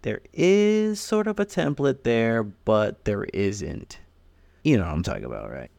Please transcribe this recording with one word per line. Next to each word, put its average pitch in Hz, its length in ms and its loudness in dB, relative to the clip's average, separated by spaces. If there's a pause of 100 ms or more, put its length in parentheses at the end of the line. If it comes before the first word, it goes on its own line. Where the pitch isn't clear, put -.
there - 200 -6 (120)
is 208 640 2
sort 214 280 -2
of 208 120 -4
a 202 60 2
template 143 560 -2
there, 117 400 2
but 107 640 0
there 101 200 -2
isn't. 101 760 -4 (640)
You 151 140 6
know 90 80 2
what 82 80 -4
I'm 80 100 -2
talking 50 220 -6
about, 53 260 -10
right? 64 280 -12